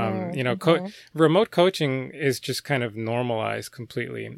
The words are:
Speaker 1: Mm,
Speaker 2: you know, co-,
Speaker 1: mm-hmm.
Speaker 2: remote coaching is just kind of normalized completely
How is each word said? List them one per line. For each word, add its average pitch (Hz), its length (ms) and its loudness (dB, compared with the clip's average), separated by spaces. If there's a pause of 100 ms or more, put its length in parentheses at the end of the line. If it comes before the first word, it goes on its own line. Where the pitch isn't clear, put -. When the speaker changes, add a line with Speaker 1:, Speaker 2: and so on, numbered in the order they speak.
(140)
Speaker 1:
Mm, 180 240 -4
Speaker 2:
you 131 60 -2
know, 123 120 0
co-, 165 240 4
Speaker 1:
mm-hmm. - 400 -10
Speaker 2:
remote 160 300 6
coaching 147 600 2
is 139 280 -2
just - 240 -6
kind 135 200 0
of 107 120 -6
normalized 110 760 -2
completely 113 680 -8